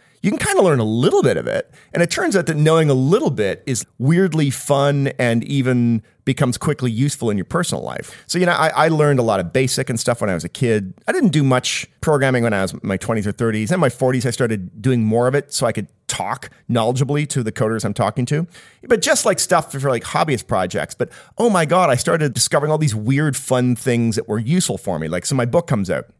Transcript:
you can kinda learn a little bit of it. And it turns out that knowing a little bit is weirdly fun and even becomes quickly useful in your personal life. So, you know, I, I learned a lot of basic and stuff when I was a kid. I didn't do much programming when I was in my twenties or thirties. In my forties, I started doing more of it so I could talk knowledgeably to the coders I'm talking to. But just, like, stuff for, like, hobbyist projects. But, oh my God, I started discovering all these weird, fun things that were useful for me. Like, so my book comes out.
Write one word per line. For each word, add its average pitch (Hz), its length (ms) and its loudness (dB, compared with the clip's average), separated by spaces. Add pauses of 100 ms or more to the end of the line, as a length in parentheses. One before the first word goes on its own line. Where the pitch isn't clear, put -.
(220)
you 196 80 0
can 311 80 -4
kinda 381 240 0
learn 160 160 4
a 113 60 0
little 139 380 2
bit 107 140 2
of 62 120 -4
it. - 220 -6 (220)
And 170 100 0
it 170 80 0
turns 339 260 -2
out 165 100 0
that 156 100 -2
knowing 156 320 4
a 139 60 2
little 175 340 2
bit 104 380 -2
is 127 180 -4 (140)
weirdly 160 520 2
fun 139 580 0 (100)
and 117 260 2
even 123 560 0 (240)
becomes 131 320 0
quickly 131 340 -2
useful 131 380 -2
in 208 80 0
your 190 80 -4
personal 170 400 -4
life. - 420 -12
So, - 120 -4
you 180 80 2
know, 175 60 2
I, 160 160 2
I 151 200 2
learned 147 300 4
a 120 40 2
lot 110 180 2
of 85 120 -6
basic 131 380 0
and 117 100 -2
stuff 120 220 -2
when 104 80 0
I 92 40 0
was 78 80 -4
a 85 60 -8
kid. 107 460 0 (120)
I 226 60 -2
didn't 302 200 2
do 151 100 2
much 127 440 0 (140)
programming 135 420 2
when 117 120 0
I 98 80 0
was 92 100 -2
in - 100 -12
my 98 140 -2
twenties 110 300 -4
or 104 60 -2
thirties. 110 380 -2
In 185 80 0
my 143 120 4
forties, 127 340 0
I 127 60 0
started 110 500 -4
doing 120 240 2
more 113 240 2
of 135 60 0
it 143 180 -2
so - 140 -2
I 110 60 0
could 104 160 -6 (200)
talk 101 400 -6 (220)
knowledgeably 127 580 0
to 131 140 -4
the 110 100 -4
coders 110 320 -2
I'm 104 80 -2
talking 107 320 -2
to. 151 220 -2 (420)
But 233 140 2
just, 294 240 0
like, 202 120 2
stuff 170 340 0
for, 139 180 -2
like, 117 140 -2
hobbyist 151 420 -2
projects. 92 480 -2
But, - 160 -4 (260)
oh 233 140 2
my 175 160 2
God, 170 240 4
I 127 60 4
started 156 360 0
discovering 147 400 0
all 151 60 2
these 151 160 2
weird, 139 420 0
fun 123 400 2
things 117 400 0
that - 100 -4
were 104 120 -4
useful 117 400 0
for 87 200 -6
me. 78 100 -6
Like, 87 180 -4
so - 80 -2
my 127 100 2
book 165 220 0
comes 98 240 -2
out. 73 160 -2 (140)